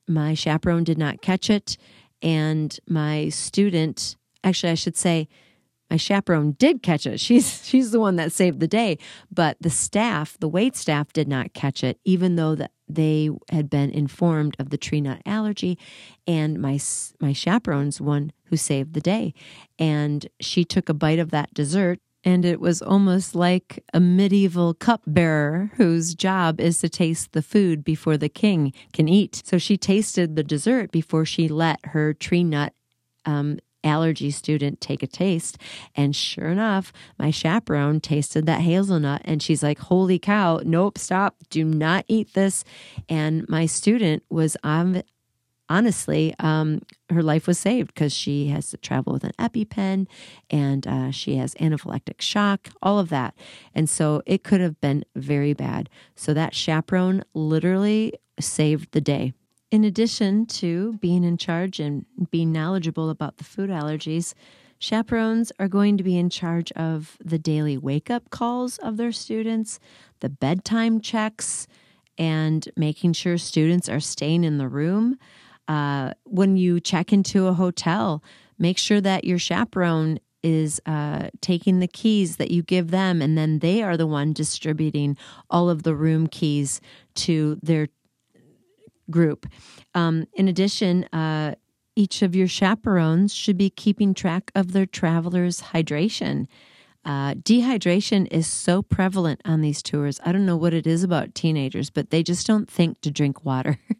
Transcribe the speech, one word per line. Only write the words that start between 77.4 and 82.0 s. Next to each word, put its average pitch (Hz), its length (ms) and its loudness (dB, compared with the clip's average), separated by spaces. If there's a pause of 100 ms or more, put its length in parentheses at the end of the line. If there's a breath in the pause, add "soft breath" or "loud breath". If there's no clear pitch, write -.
a 185 60 2
hotel, 180 720 0 (340 soft breath)
make 175 200 0
sure 208 240 2
that 190 240 0
your 180 120 2
chaperone 170 800 0 (240)
is, 156 440 0
uh, 147 420 -4 (140)
taking 180 380 2
the 180 100 0
keys 202 480 0